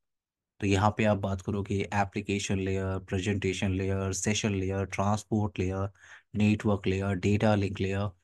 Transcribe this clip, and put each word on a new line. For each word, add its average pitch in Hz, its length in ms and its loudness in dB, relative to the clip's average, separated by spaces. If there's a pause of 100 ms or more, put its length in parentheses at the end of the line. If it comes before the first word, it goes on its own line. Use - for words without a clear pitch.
(600)
तो 104 60 0
यहाँ 98 300 4
पे 113 80 2
आप 104 120 4
बात 98 240 -4
करोगे 101 380 -4 (140)
एप्लीकेशन 101 680 -2
लेयर, 95 400 -2
प्रेजेंटेशन 98 720 -2
लेयर, 95 420 -2
सेशन 107 420 0
लेयर, 95 300 -2
ट्रांसपोर्ट 104 720 -2
लेयर, 95 300 -2 (460)
नेटवर्क 104 520 2
लेयर, 95 280 0
डेटा 104 400 4
लिंक 98 240 0
लेयर 98 300 -2 (140)